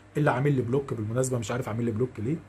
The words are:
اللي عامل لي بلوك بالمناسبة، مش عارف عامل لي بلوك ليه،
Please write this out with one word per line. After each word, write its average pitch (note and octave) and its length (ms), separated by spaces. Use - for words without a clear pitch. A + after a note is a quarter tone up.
اللي D3 140
عامل C3+ 200
لي C3 100
بلوك B2+ 320
بالمناسبة، A#2+ 440
مش A#2 140
عارف A#2+ 180
عامل A#2 160
لي A#2 60
بلوك A#2 260
ليه، A#2+ 200